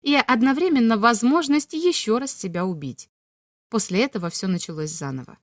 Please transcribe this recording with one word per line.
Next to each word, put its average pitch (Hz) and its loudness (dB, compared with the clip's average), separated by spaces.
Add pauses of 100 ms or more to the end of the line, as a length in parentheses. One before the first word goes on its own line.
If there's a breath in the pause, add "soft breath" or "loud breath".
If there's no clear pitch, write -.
и 285 2
одновременно 262 2
возможность 269 2
еще 311 0
раз 262 -6
себя 175 -6
убить. 147 -8 (640)
После 214 0
этого 185 -4
все - -6
началось 160 -4
заново. 135 -10